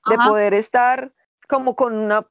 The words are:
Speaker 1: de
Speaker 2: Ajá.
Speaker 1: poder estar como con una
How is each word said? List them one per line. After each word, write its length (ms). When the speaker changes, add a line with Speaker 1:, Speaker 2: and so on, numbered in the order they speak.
Speaker 1:
de 80
Speaker 2:
Ajá. 120
Speaker 1:
poder 240
estar 600
como 280
con 180
una 360